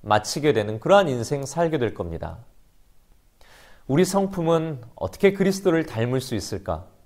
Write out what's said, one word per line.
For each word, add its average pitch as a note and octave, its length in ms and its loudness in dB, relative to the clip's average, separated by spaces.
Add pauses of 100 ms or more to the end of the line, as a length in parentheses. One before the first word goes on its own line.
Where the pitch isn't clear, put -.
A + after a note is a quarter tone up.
마치게 G#2+ 520 2
되는 G#2+ 260 0
그러한 F#3 300 4
인생 C3 360 -4
살게 D#3+ 320 -2
될 A2+ 160 -2
겁니다. E2 460 -8 (1500)
우리 D#3 180 4
성품은 E3 760 -2 (140)
어떻게 - 380 0
그리스도를 F#3+ 520 2
닮을 B2 360 -2
수 B2 140 -6
있을까? F#2 520 -6 (180)